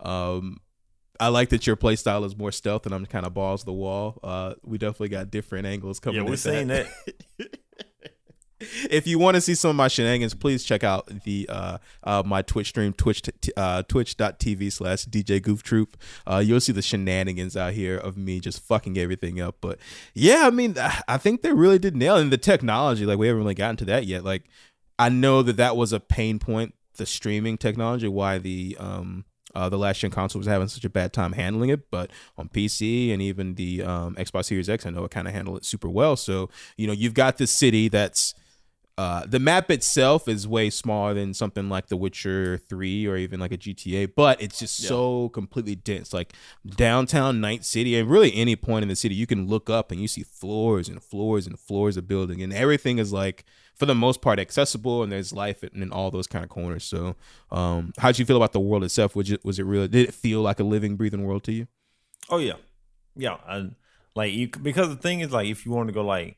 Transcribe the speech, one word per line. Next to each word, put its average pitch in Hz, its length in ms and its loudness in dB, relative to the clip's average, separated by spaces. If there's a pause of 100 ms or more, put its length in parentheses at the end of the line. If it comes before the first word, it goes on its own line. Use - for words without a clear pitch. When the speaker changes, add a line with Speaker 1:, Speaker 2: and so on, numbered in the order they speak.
Speaker 1:
um, 92 560 -6 (600)
I 113 80 2
like 120 220 4
that 117 180 2
your 110 80 4
play 110 200 2
style 104 300 0
is 98 100 -8
more 104 160 -6
stealth 104 360 -4
and 98 80 -6
I'm 95 100 -6
kinda 92 240 -6
balls 98 320 -4
to - 60 -18
the 95 60 -6
wall. 98 500 -6
Uh, 92 400 -8
we 110 160 -8
definitely 104 300 -4
got 95 200 -8
different 101 380 -6
angles 98 320 -8
coming 107 220 -4
Speaker 2:
Yeah, - 20 -2
we've 120 100 -2
Speaker 1:
at 135 60 -4
Speaker 2:
seen 147 300 -2
Speaker 1:
that. 135 180 -2 (500)
Speaker 2:
that. - 140 -14
Speaker 1:
<laughs> - 100 -20 (1300)
If 151 160 2
you 165 100 2
wanna 180 240 6
see 175 140 2
some 160 160 2
of 151 40 2
my 139 120 6
shenanigans, 120 480 0
please 135 280 0
check 110 200 0
out 98 240 0 (160)
the, 101 260 -4
uh, 90 280 -8 (260)
uh, 101 200 2
my 95 200 0
Twitch - 260 -2
stream, 104 240 0
Twitch - 300 2
t-, - 80 -8 (100)
t-, - 160 0
uh, 92 260 0
twitch - 340 0
dot 107 220 -2
T 107 140 0
V 98 160 -2
slash 95 360 -2
D 104 180 0
J 98 160 2
Goof 104 240 0
Troop. 110 340 2 (300)
Uh, 95 180 2
you'll 117 140 6
see 127 120 2
the 98 120 -2
shenanigans 95 720 -2
out 92 160 -2
here 92 240 -2
of 95 200 -8
me 95 220 -4
just 85 220 -8
fucking 98 380 0
everything 90 420 -4
up. 87 200 -6
But 92 180 -8 (340)
yeah, 247 320 6
I 247 60 6
mean, 240 260 0
I, - 300 -2
I 127 100 0
think 220 240 0
they 320 120 2
really 185 260 8
did 185 160 0
nail 156 220 4
it. 160 40 6
And 143 100 2
the 131 60 4
technology, 123 720 2
like, 101 100 4
we 107 100 4
haven't 113 140 4
really 101 140 0
gotten 107 220 -2
to 104 80 -4
that 110 200 2
yet. 92 180 -4
Like, 95 200 -2 (560)
I 120 100 6
know 131 320 6
that 120 160 2
that 120 180 4
was 120 160 2
a 110 80 0
pain 110 380 0
point, 110 380 -4 (220)
the - 100 -8
streaming 107 500 -2
technology, 113 500 -2
why 98 300 0
the, 92 420 -6
um, 92 460 -10 (300)
uh, 92 140 -2
the 98 100 0
last 101 200 0
gen 98 120 -2
console 95 280 -2
was 101 80 -6
having 98 200 2
such - 180 -8
a 98 40 -4
bad 90 240 -2
time 90 200 -2
handling 110 380 0
it, 147 180 0
but 90 220 -6 (260)
on 80 100 -10
P 104 200 0
C 113 440 0
and 98 120 -2
even 95 320 -4
the, 90 260 -4
um, 87 360 -4
Xbox 92 280 -4
Series 95 240 -2
X, 110 160 -4
I 85 60 -8
know 87 120 -6
it 90 80 -8
kinda 92 200 -6
handled 95 260 -8
it - 80 -12
super - 240 -6
well. 131 260 2
So, 95 360 -4 (260)
you 107 80 -2
know, 104 80 0
you've 113 220 0
got 131 240 4
this 127 120 2
city 110 380 6
that's, 101 460 0 (640)
uh, 87 280 -4
the 123 140 2
map 175 320 4
itself 143 560 4
is 107 200 -2
way 110 220 2
smaller 104 460 -2
than 98 180 -4
something 98 360 -4
like 95 180 -4
The 95 100 -2
Witcher 92 600 -2 (100)
Three 95 380 -4
or 95 100 -2
even 92 220 -4
like 92 120 -6
a 87 60 -6
G 98 160 -10
T 90 240 -6
A, 98 80 0
but 147 360 4
it's 104 180 -8
just - 200 -8
Speaker 2:
Yeah. 139 100 -4
Speaker 1:
so 123 400 0
completely 104 460 -8
dense. 95 380 -8
Like 90 200 -6 (340)
downtown 123 760 2
Night 107 240 -2
City 117 320 2
and 113 120 2
really 170 260 8
any 117 200 4
point 110 280 0
in 101 60 0
the 95 60 -2
city, 98 200 0
you 110 100 0
can 98 220 0
look 107 220 0
up 110 220 0
and 87 100 -6
you 107 60 -4
see - 160 -8
floors 104 640 0
and 85 140 -14
floors 104 460 -2
and - 120 -12
floors 101 380 0
of 87 100 -6
building, 92 360 -2
and 95 100 -6
everything 127 460 2
is 101 120 -2
like, 98 320 -4 (300)
for - 140 -4
the 135 80 4
most 120 260 2
part, 110 160 2
accessible, 120 640 -2
and 101 100 -4
there's 98 220 -6
life 101 300 -6
in, - 180 -10
in 92 100 -8
all 95 200 -4
those 92 160 -6
kind 85 160 -6
of 85 60 -12
corners. 87 340 -8
So, 87 320 -6 (340)
um, 87 480 -2
how'd 123 220 4
you 123 60 0
feel 127 120 6
about 113 160 4
the 101 60 0
world 98 240 2
itself? 101 320 0
Was 101 160 -2
it, - 120 -4
was 95 140 -4
it 95 60 -4
real? 98 240 0
Did 120 220 6
it - 40 -10
feel 110 300 0
like 101 160 0
a 104 40 0
living, 104 340 0
breathing 101 260 -2
world 98 220 -4
to 113 80 -4
you? 113 140 -6 (640)
Speaker 2:
Oh 175 80 2
yeah, 113 200 -2 (580)
yeah. 117 220 -6 (100)
And 95 280 -8 (400)
like, 107 180 0
you 120 200 -2
c-, - 80 -12
because 147 280 0
the 139 80 -8
thing 175 240 -2
is, 147 100 -6
like, 107 160 0
if 107 180 -6
you 117 60 -6
want 117 160 -2
to 107 60 -6
go, 104 120 -2
like, 92 320 -4